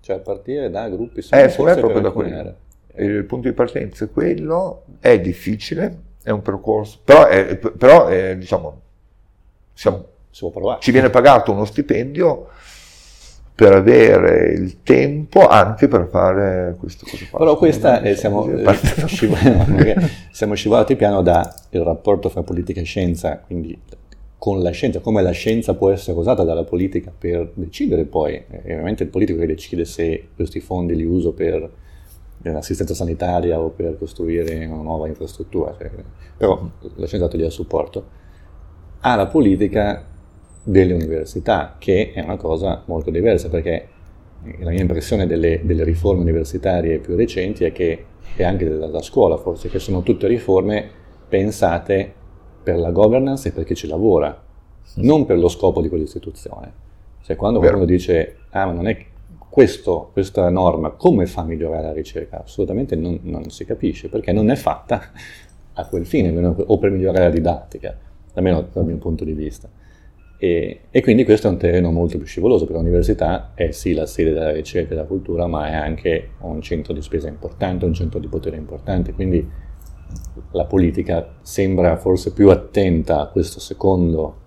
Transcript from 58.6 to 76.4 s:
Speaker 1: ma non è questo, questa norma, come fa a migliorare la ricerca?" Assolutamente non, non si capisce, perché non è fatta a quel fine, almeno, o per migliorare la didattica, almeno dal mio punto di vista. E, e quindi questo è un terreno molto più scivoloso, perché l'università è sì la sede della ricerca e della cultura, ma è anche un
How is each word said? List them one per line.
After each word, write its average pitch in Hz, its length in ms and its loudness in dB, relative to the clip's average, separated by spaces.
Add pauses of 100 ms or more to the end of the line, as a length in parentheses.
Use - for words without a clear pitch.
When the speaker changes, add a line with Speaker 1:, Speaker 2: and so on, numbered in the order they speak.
Speaker 1:
ma 92 80 -4
non 87 140 -4
è - 180 -6 (440)
questo, - 640 2
questa 95 380 -2
norma, 90 420 0
come 123 340 2
fa 87 160 -8
a 80 40 -6
migliorare 80 380 -6
la 78 100 -8
ricerca?" 80 500 -12
Assolutamente 98 520 -4
non, 82 280 -4
non 78 260 -10
si - 160 -14
capisce, - 440 -6
perché - 240 -4
non 107 180 4
è 143 40 2
fatta - 460 -4 (720)
a - 140 -8
quel 87 180 -4
fine, 113 220 0
almeno, 85 260 0 (140)
o 107 100 2
per 98 140 0
migliorare 92 340 0
la 85 60 4
didattica, - 640 -4 (360)
almeno 90 380 0
dal 85 140 -2
mio 82 120 -6
punto 80 260 -6
di 78 100 -6
vista. 76 360 -10 (720)
E, 85 380 -2 (100)
e 127 120 2
quindi 120 240 4
questo 107 220 4
è - 40 4
un 85 60 -2
terreno 87 340 2
molto 85 260 -2
più 71 80 -8
scivoloso, 95 400 0
perché 80 140 -6
l'università 87 760 0
è 82 160 -2
sì 87 220 -4
la 78 120 -2
sede 80 260 -2
della 78 200 -2
ricerca 78 420 -6
e - 20 -6
della 78 100 -6
cultura, 87 420 -4
ma 76 200 -4
è 78 60 -6
anche 80 560 -4 (100)
un 80 220 -10